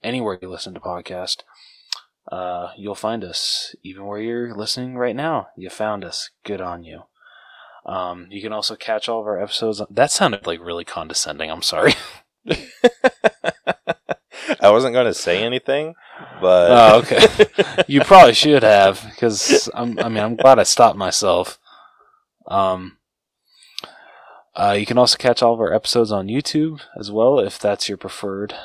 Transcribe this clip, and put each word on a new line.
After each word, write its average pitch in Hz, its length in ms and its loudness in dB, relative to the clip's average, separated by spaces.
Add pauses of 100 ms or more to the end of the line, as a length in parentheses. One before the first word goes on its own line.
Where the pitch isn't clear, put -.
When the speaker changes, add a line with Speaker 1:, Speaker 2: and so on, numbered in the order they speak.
Speaker 1:
anywhere 110 380 -6
you 92 100 -16
listen 90 240 -16
to 87 60 -18
podcasts. 90 600 -12 (880)
Uh, 90 460 -10
you'll 101 180 -12
find 110 300 -8
us. - 580 -10
Even 95 220 -20
where 104 160 -12
you're 117 340 -10
listening 123 420 -10
right 123 200 -4
now, 135 400 -6
you 90 140 -18
found 104 340 -8
us. - 260 -14 (140)
Good 101 160 -10
on 87 240 -12
you. 78 200 -20 (800)
Um, 90 420 -10
you 98 140 -16
can 107 100 -10
also 107 240 -8
catch - 320 -6
all 113 120 -4
of 104 60 -10
our 101 140 -6
episodes 104 400 -6
on, 104 100 -10
that 127 200 -2
sounded, 117 360 -2
like, 85 140 -8
really 87 240 -10
condescending. 80 640 -10
I'm 80 120 -10
sorry. - 320 0 (500)
<laughs> - 20 -20
Speaker 2:
<laughs> - 40 -8 (2000)
I - 100 6
wasn't 127 240 2
gonna 117 200 0
say 90 280 -4
anything, 135 520 -6 (460)
but 90 300 6
Speaker 1:
Oh, 113 280 10
okay. - 840 2
Speaker 2:
<laughs> - 20 -6
Speaker 1:
You 147 140 2
probably 156 340 10
should 143 280 4
have, 101 420 4 (140)
'cause 117 560 0
I'm, 120 240 -8
I 117 100 -4
mean, 110 140 -4
I'm 113 140 -6
glad 123 220 8
I 98 60 4
stopped - 320 4
myself. 92 640 -2 (880)
Um, 92 500 -4 (1600)
uh, 101 240 -2
you 104 80 -6
can 120 120 0
also 123 180 2
catch 123 260 0
all 117 120 2
of 113 60 -6
our 87 120 -2
episodes 110 380 -2
on 98 160 -4
YouTube 151 540 -6 (180)
as 101 140 -14
well, 123 260 2
if 101 200 -4
that's 101 300 -4
your 101 100 -10
preferred 98 560 -12 (100)